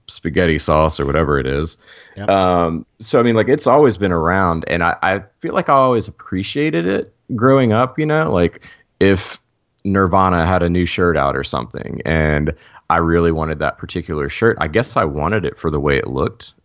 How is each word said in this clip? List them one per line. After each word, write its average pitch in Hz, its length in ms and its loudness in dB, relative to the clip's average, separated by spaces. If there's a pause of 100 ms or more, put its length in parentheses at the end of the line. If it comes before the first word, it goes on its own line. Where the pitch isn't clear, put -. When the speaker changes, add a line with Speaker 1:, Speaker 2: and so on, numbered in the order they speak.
Speaker 1:
spaghetti 85 500 0
sauce 78 420 0
or 73 60 -2
whatever 71 340 0
it 64 60 -4
is. 71 320 -4 (400)
Speaker 2:
Yep. 101 120 -4
Speaker 1:
Um, 90 560 2 (140)
so, 120 200 0
I 117 40 4
mean, 117 120 2
like, 110 140 2
it's - 180 0
always 127 300 4
been 95 140 0
around, 85 560 0
and 85 160 0
I, 85 200 0
I 98 200 0 (160)
feel 165 140 -8
like 185 160 -2
I 147 40 2
always 127 340 2
appreciated 151 800 -4
it - 260 -4 (220)
growing 127 360 4
up, 127 280 0
you 156 80 -2
know, 156 240 0
like, 87 360 0 (320)
if 95 400 2 (440)
Nirvana 95 640 2
had 90 160 2
a 85 60 2
new 87 180 0
shirt 87 280 0
out 69 200 0
or 69 80 -4
something, - 600 -8
and 76 480 0 (360)
I 82 80 2
really 85 340 2
wanted 78 280 -4
that 76 180 -4
particular 78 520 -8
shirt, - 300 -2
I - 80 -2
guess 107 300 -4
I 110 80 2
wanted 80 400 -2
it - 140 -8
for 82 100 -4
the 76 100 -2
way 69 180 0
it - 100 -4
looked - 460 -6 (120)